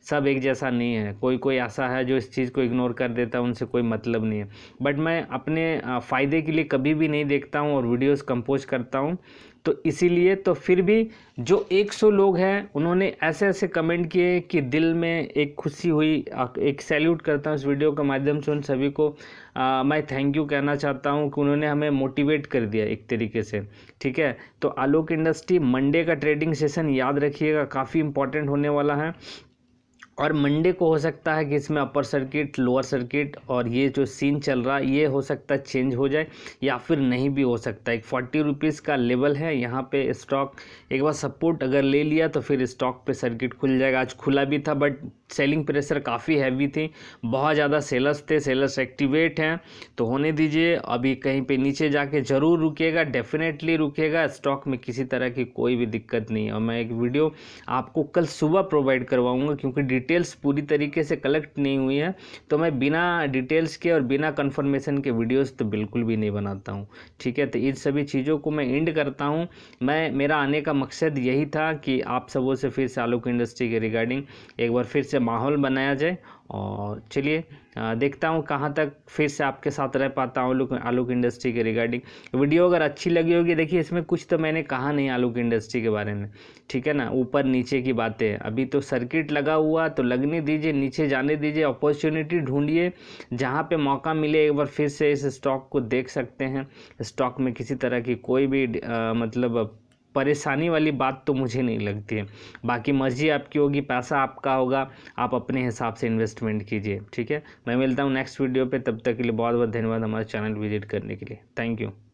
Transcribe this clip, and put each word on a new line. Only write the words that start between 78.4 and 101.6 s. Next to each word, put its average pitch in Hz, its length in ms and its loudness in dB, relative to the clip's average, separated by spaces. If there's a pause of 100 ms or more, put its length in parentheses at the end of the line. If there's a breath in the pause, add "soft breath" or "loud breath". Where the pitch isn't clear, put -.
कहाँ 147 300 -2
तक 151 180 0 (160)
फिर 151 200 0
से 147 160 -2
आपके 135 280 -2
साथ 139 240 -4
रह 135 120 2
पाता 131 340 -2
हूँ 127 100 2
आलोक, 131 220 0
आलोक 123 380 0
इंडस्ट्री 123 420 0
के 117 100 0
regarding। 117 720 -2
वीडियो 147 300 6
अगर 175 160 4
अच्छी 147 280 -2
लगी 170 240 4
होगी, 170 220 4
देखिए 165 240 2
इसमें 170 240 -2
कुछ - 260 -2
तो 170 80 2
मैंने 160 260 0
कहा 139 280 -2
नहीं 139 180 2
आलोक 123 280 0
इंडस्ट्री 117 440 0
के 113 80 0
बारे 104 240 0
में, 101 160 -6 (400 loud breath)
ठीक 131 180 -2
है 151 60 2
ना? 131 200 0
ऊपर 131 300 2
नीचे 127 380 2
की 127 120 0
बातें, 113 420 0
अभी 110 300 -2
तो 139 160 0
सर्किट 139 500 -2
लगा 147 220 0
हुआ 156 340 2
तो 156 160 -2
लगने 135 380 0
दीजिए, 151 320 0
नीचे 139 340 0
जाने 139 280 2
दीजिए, 151 280 0
अपॉर्चुनिटी 151 760 0
ढूंढिए, 151 520 0 (420 loud breath)
जहाँ 131 300 0
पे 165 140 0
मौका 139 360 0
मिले 156 320 4
एक 147 80 4
बार 143 120 2
फिर 147 220 0
से 147 240 2
इस 143 140 0
स्टॉक 135 460 -2
को 143 80 0
देख 127 300 -2
सकते 131 360 -6
हैं। 135 220 -4 (340 loud breath)
स्टॉक 123 380 -4
में 127 140 0
किसी 127 220 -6
तरह 123 240 0
की 120 160 -2
कोई 131 320 0
भी, 135 180 2
अ, 113 500 -2
मतलब 117 640 -2 (340)
परेशानी 143 540 0
वाली 156 220 2
बात 131 360 -2
तो 147 60 2
मुझे 131 280 -2